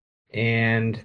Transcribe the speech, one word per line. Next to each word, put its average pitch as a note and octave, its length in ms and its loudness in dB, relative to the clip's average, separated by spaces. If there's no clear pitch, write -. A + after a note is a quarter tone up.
And A2+ 720 0